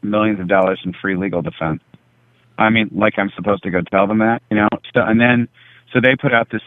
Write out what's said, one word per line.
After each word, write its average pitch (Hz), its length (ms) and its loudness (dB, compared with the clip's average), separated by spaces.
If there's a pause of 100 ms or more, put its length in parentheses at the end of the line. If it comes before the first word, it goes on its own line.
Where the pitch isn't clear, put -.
millions 104 380 0
of 90 80 -8
dollars 95 360 2
in 90 100 -6
free 95 220 -4
legal 87 260 -4
defense. 80 400 -6 (760)
I 110 120 2
mean, 110 240 0
like 104 260 0
I'm 98 160 -2
supposed 92 280 -2
to 98 80 -6
go 90 100 0
tell 98 260 0
them 107 120 0
that, 113 300 0
you 107 80 0
know? 104 120 2 (240)
So, 127 80 4
and 113 180 2
then, 120 280 2 (440)
so 123 100 2
they 131 140 4
put 139 180 0
out 117 160 2
this 110 180 -8